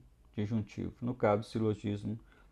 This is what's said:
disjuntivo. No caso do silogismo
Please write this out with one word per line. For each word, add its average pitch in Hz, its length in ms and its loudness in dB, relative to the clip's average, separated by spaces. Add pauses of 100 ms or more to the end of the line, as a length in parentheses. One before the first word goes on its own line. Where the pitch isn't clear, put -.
(360)
disjuntivo. 104 640 -2
No 120 140 -2
caso 107 280 4
do - 40 -8
silogismo 107 720 0 (340)